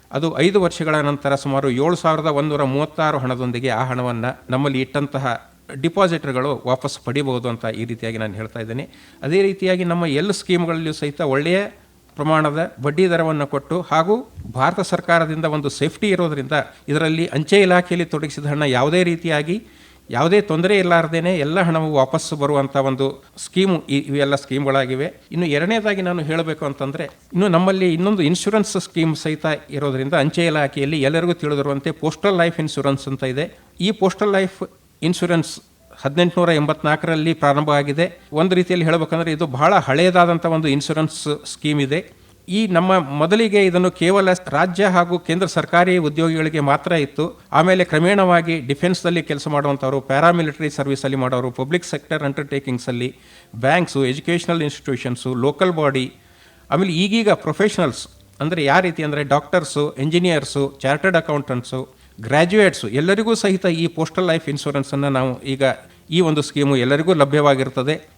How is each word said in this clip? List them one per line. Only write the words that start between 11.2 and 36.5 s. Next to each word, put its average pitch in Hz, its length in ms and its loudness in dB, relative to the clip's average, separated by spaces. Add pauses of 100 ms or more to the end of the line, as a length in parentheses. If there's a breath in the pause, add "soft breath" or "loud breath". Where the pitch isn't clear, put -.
ಒಳ್ಳೆಯ 160 440 0 (500)
ಪ್ರಮಾಣದ 156 680 0
ಬಡ್ಡಿ 151 280 2
ದರವನ್ನು 160 380 0
ಕೊಟ್ಟು 165 340 -4
ಹಾಗೂ 196 520 0 (220)
ಭಾರತ 156 240 0
ಸರ್ಕಾರದಿಂದ 165 680 0
ಒಂದು 151 240 -2
ಸೇಫ್ಟಿ 160 400 -2
ಇರೋದ್ರಿಂದ 151 420 -2 (360 loud breath)
ಇದರಲ್ಲಿ 160 380 0
ಅಂಚೆ 170 360 2
ಇಲಾಖೆಯಲ್ಲಿ 175 440 2
ತೊಡಗಿಸಿದ 151 400 -6
ಹಣ 147 160 -2
ಯಾವುದೇ 147 420 2
ರೀತಿಯಾಗಿ 165 640 -2 (420 loud breath)
ಯಾವುದೇ 165 320 4
ತೊಂದರೆ 185 380 2
ಇಲ್ಲಾರ್ದೇನೆ 170 580 2
ಎಲ್ಲ 156 220 0
ಹಣವು 160 340 0
ವಾಪಸ್ 139 400 0
ಬರುವಂಥ 143 420 0
ಒಂದು 135 480 -2 (140 soft breath)
ಸ್ಕೀಮು 185 520 0
ಈ, 139 80 0
ಇವೆಲ್ಲ 139 380 0
ಸ್ಕೀಮ್‌ಗಳಾಗಿವೆ. 135 800 -2 (180)
ಇನ್ನು 175 160 -2
ಎರಡನೇದಾಗಿ 196 540 0
ನಾನು 175 220 -2
ಹೇಳಬೇಕು 156 420 -4
ಅಂತಂದ್ರೆ 139 380 -6
ಇನ್ನು 185 440 -2
ನಮ್ಮಲ್ಲಿ 185 460 2
ಇನ್ನೊಂದು 190 280 0
ಇನ್ಶೂರೆನ್ಸ್ 190 600 0
ಸ್ಕೀಮ್ 160 340 0
ಸಹಿತ 156 300 -6 (240)
ಇರೋದ್ರಿಂದ 139 440 -4
ಅಂಚೆ 156 320 2
ಇಲಾಖೆಯಲ್ಲಿ 147 560 -2
ಎಲ್ಲರಿಗೂ 165 320 0
ತಿಳಿದಿರುವಂತೆ 143 580 -2
ಪೋಸ್ಟಲ್ 170 460 -2
ಲೈಫ್ 170 220 0
ಇನ್ಶೂರೆನ್ಸ್ 139 480 -4
ಅಂತ 135 160 -6
ಇದೆ. 135 360 -6 (200 soft breath)
ಈ 196 120 0
ಪೋಸ್ಟಲ್ 202 420 0
ಲೈಫ್ 190 340 -2 (360)
ಇನ್ಶೂರೆನ್ಸ್ 170 560 -2 (420)
ಹದಿನೆಂಟುನೂರ 170 480 2
ಎಂಬತ್ನಾಲ್ಕರಲ್ಲಿ 156 840 0